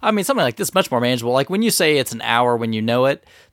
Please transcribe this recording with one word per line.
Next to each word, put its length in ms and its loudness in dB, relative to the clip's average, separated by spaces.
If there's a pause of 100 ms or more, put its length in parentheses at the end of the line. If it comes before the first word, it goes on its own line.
I 100 0
mean, 140 0
something 200 0
like 120 -2
this, 160 -6
much 180 0
more 120 0
manageable. 320 0
Like, 160 0
when 100 -2
you 100 2
say 280 2
it's 140 -2
an 100 -10
hour 340 2
when 160 -4
you 80 -2
know 240 0
it, 200 -2 (280)